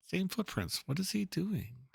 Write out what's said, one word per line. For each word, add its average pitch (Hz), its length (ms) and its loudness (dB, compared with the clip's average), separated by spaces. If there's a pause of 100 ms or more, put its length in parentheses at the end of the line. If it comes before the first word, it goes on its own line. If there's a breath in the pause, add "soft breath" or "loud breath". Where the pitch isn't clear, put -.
Same 185 220 2
footprints. - 580 0
What 139 120 2
is 190 140 2
he 208 120 2
doing? 165 520 0 (180)